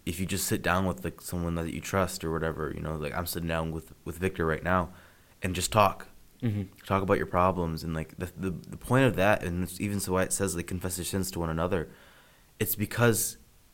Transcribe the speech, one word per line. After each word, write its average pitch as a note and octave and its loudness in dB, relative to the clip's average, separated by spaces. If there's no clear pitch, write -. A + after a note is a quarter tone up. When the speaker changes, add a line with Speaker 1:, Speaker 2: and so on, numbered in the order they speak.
Speaker 1:
if F2+ -4
you F#2 -2
just F#2 -2
sit G#2+ -2
down F2+ 2
with, F2+ -2
like, - -6
someone E2+ -2
that E2 -4
you - -6
trust - 0
or D#2+ -2
whatever, D#2 -2
you D#2 -8
know, D#2 -4
like, D2+ -6
I'm F2 -4
sitting E2+ -4
down E2 -2
with, D#2+ -8
with E2 -10
Victor F2 0
right D#2 0
now F2 2
and F#2 0
just F2 -2
talk. G2 4
Speaker 2:
Mm-hmm. G#2 0
Speaker 1:
Talk G2 2
about F#2+ 4
your - 0
problems. E2+ 2
And, E2+ -2
like, D#2 -6
the, F2 -6
the, F#2+ -2
the - -10
point C3 4
of G#2+ 6
that, F#2+ 4
and F2 -2
it's - -6
even G2+ 0
so F#2 -2
why F#2 4
it - -2
says, F#2 0
like, E2+ -4
"Confess F2+ -4
your E2+ -4
sins F#2 -2
to E2+ -6
one E2 0
another," E2 0
it's - -2
because A2 2